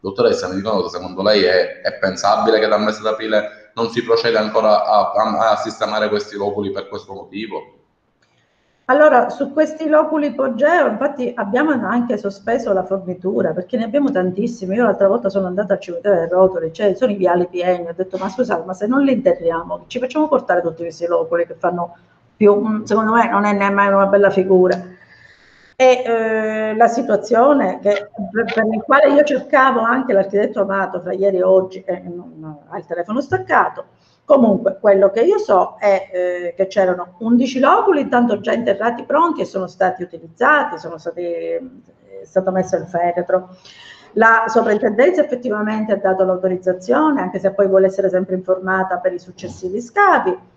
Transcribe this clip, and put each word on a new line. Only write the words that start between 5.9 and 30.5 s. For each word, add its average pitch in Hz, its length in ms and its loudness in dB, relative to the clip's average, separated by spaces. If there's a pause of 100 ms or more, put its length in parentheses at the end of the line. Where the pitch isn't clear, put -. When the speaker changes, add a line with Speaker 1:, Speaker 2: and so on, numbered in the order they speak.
Speaker 1:
questi 101 300 -4
loculi 98 320 -4
per 98 180 -10
questo 98 240 -14
motivo? 95 640 -12 (1120)
Speaker 2:
Allora, 277 420 4
su - 240 -6
questi 311 360 -2
loculi 302 440 2
pogeo, 269 540 2
infatti, 247 500 -4
abbiamo 240 360 0 (140)
anche 240 300 -2
sospeso 226 560 -4
la 190 100 0
fornitura, 185 680 -4
perché 185 240 -6
ne 226 80 -2
abbiamo 262 260 0
tantissimi. 185 640 -4
Io 240 100 0
l'altra 196 220 2
volta 208 220 0
sono 190 180 -2
andata 190 280 -2
al 180 60 -6
cimitero 185 340 -2
del 170 140 0
Rotary, 175 440 2
cioè 202 220 0
sono 208 180 0
i 202 40 -4
viali 180 300 0
pieni, 175 400 -2
ho 170 80 -10
detto, 185 220 -6
"Ma 190 140 -6
scusate, 180 340 -4
ma 190 80 -10
se 202 140 -6
non 262 160 2
li 269 100 2
interriamo, 170 720 -2
ci - 120 -8
facciamo 285 300 -2
portare 180 340 0
tutti 165 180 -6
questi 170 260 -8
loculi 170 400 0
che 165 120 -16
fanno 175 360 -4 (400)
più, 208 220 6
mm, 214 280 -4
secondo 214 280 0
me 226 160 2
non 202 160 0
è 208 80 0
nemmeno 202 440 2
una 196 100 4
bella 202 240 4
figura." 185 680 2 (800)
E, 254 280 4
eh, 220 720 -2
la 233 120 6
situazione 233 920 2
che, 202 300 0 (200)
per, 220 220 -4
per 214 180 0
il 220 120 -4
quale 277 320 4
io 285 100 6
cercavo 262 560 2
anche 240 320 0
l'architetto 196 480 0